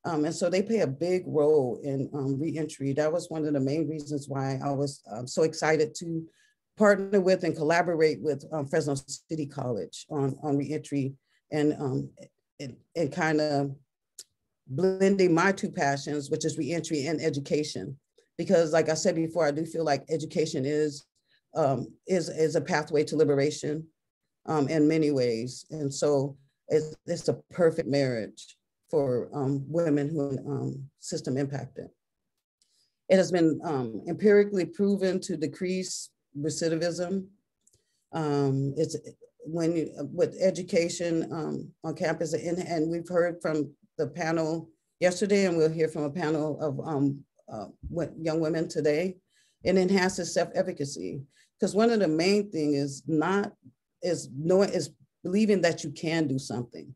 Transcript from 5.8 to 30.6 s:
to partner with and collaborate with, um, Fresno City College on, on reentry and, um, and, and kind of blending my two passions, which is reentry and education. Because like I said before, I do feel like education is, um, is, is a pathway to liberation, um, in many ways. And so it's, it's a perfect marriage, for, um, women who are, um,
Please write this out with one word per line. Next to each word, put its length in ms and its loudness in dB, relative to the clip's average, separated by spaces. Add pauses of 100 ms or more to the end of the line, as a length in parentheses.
to 300 -6 (500)
partner 440 6
with 240 4
and 120 0
collaborate 640 2
with, 320 -2
um, 140 -4
Fresno 280 0
City 520 -8
College 640 -6
on, 320 -2
on 160 0
reentry 560 -4 (360)
and, 300 2
um, 300 -4 (500)
and, 160 -12 (180)
and 160 -2
kind 300 0
of 340 0 (960)
blending 640 4
my 160 6
two 200 -2
passions, 600 -2
which 140 -2
is 140 -2
reentry 480 -2
and 140 -2
education. 800 -4 (380)
Because 360 2
like 180 2
I 40 2
said 200 0
before, 320 0
I 40 4
do 140 -2
feel 200 -6
like 260 0
education 540 -2
is, 400 -2 (520)
um, 320 0 (180)
is, 220 0
is 260 0
a 60 4
pathway 440 0
to 120 -4
liberation, 680 2 (580)
um, 240 0
in 180 4
many 240 4
ways. 600 -2
And 220 -4
so 440 0 (320)
it's, 260 2 (120)
it's 220 -2
a 120 -2 (100)
perfect 380 2
marriage, 680 -2 (360)
for, 440 0
um, 340 -2
women 400 2
who 120 -2
are, 180 -2 (140)
um, 360 -6 (100)